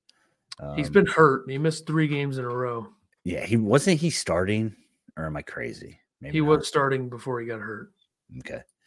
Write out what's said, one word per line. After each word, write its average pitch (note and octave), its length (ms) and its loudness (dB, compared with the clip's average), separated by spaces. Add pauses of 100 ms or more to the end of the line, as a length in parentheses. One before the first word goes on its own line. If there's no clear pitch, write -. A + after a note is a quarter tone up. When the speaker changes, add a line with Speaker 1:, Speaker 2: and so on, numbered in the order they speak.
(760)
Speaker 1:
He's D3 120 -2
Speaker 2:
Um, D3 40 -6
Speaker 1:
been F#3 140 6
hurt. C3+ 420 6
He C3+ 100 -6
missed D#3+ 280 -2
three D#3 220 2
games C#3+ 300 -4
in B2+ 60 -6
a B2 40 -6
row. A#2+ 400 -6 (360)
Speaker 2:
Yeah, E2+ 200 -4
he A2 120 2
wasn't C#3 440 4
he E3 100 0
starting, G#2 640 0 (420)
or D#2+ 100 -6
am D#2 100 -6
I C#2+ 60 -8
crazy? - 580 -12 (200)
Maybe D3 180 -8
Speaker 1:
He - 20 4
Speaker 2:
not. D3+ 180 6
Speaker 1:
was D3 100 -6
starting C3+ 400 0
before A#2+ 320 -6
he A#2 60 -8
got A2+ 140 -8
hurt. G#2+ 320 -12 (460)
Speaker 2:
Okay. - 240 -12 (240)